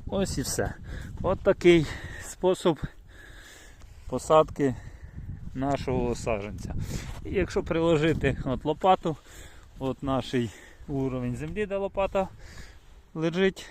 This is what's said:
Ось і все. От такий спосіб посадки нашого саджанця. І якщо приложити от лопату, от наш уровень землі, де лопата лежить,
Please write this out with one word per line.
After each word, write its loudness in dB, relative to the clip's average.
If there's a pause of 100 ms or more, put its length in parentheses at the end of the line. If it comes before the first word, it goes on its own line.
Ось -2
і 0
все. -2 (480)
От 2
такий 6 (380)
спосіб 2 (1300)
посадки 4 (800)
нашого 0
саджанця. -4 (500)
І -8
якщо 0
приложити 2
от -2
лопату, 4 (640)
от -4
наш -2 (520)
уровень -2
землі, -4
де -4
лопата 0 (840)
лежить, 2